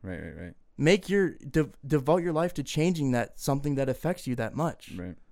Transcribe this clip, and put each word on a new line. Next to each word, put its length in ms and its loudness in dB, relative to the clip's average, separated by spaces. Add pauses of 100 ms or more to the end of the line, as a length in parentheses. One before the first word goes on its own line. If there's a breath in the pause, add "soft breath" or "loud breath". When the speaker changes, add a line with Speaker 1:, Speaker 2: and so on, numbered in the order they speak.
Speaker 1:
right, 200 -8
right, 200 -10
right. 100 -12 (240)
Speaker 2:
make 320 4
your 220 4
de-, 400 -2 (140)
devote 360 4
your 100 0
life 240 0
to 80 -4
changing 500 2
that, 260 -2
something 360 0
that 140 0
affects 380 -2
you 80 0
that 200 -4
much. 400 -4
Speaker 1:
Right. 200 -8 (160)